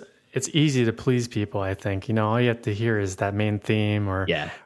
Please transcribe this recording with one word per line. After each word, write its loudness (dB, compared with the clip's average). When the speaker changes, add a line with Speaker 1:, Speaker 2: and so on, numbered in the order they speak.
Speaker 1:
it's -4
easy 4
to 2
please 0
people, -4
I -2
think. -4
You 0
know, 2
all 2
you 4
have -2
to -2
hear 0
is -2
that 0
main 0
theme 0
or, -2
Speaker 2:
Yeah. -2